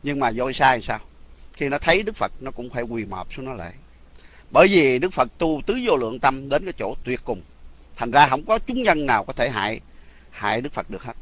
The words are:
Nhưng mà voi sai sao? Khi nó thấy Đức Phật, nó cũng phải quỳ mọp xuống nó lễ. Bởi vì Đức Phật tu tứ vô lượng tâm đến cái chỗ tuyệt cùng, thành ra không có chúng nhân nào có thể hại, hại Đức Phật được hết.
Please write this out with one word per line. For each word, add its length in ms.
Nhưng 160
mà 120
voi 220
sai 280
sao? 180
Khi 160
nó 80
thấy 260
Đức 120
Phật, 240
nó 120
cũng 180
phải 140
quỳ 220
mọp 280
xuống 120
nó 80
lễ. 180
Bởi 160
vì 320
Đức 140
Phật 140
tu 280
tứ 200
vô 100
lượng 240
tâm 300
đến 140
cái 140
chỗ 260
tuyệt 200
cùng, 180
thành 160
ra 160
không 180
có 140
chúng 240
nhân 220
nào 180
có 100
thể 160
hại, 300
hại 320
Đức 120
Phật 160
được 140
hết. 180